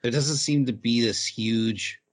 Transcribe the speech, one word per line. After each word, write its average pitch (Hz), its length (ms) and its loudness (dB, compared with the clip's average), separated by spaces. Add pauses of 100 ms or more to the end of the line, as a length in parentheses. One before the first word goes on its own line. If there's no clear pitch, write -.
there 120 80 0
doesn't 143 260 0
seem 143 300 2
to 123 60 -2
be 117 300 0
this 107 240 0
huge 110 760 -2 (120)